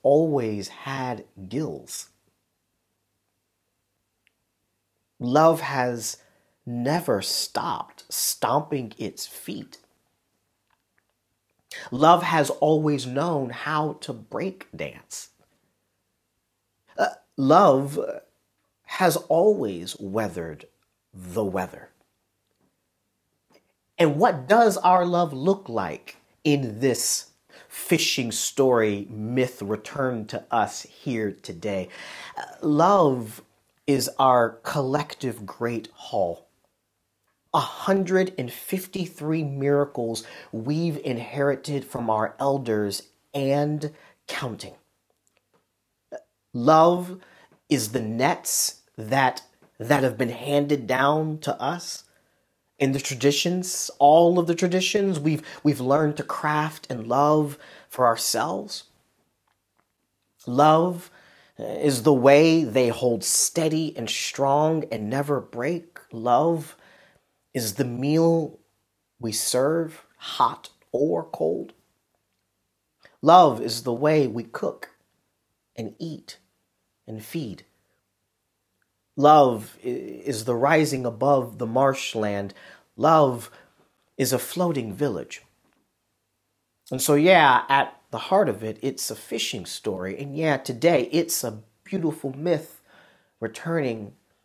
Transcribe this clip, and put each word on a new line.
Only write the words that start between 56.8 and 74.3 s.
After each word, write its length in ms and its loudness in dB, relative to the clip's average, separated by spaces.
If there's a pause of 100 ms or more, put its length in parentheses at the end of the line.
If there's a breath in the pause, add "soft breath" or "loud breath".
and 180 -8
love 520 2 (300 loud breath)
for 180 0
ourselves. 800 -2 (1600)
Love 640 2 (480 soft breath)
is 460 -2
the 100 6
way 500 6
they 240 2
hold 340 -2
steady 720 -2
and 120 -8
strong 800 0
and 200 -6
never 300 -2
break. 580 -8 (120)
Love 640 0 (800 soft breath)
is 220 -4
the 100 -2
meal 760 0 (600)
we 120 -6
serve, 760 -2 (100)
hot 540 -2 (200)
or 340 0
cold. 500 -4 (1500 soft breath)
Love 400 8
is 220 -6
the 100 -2
way 340 2
we 160 -6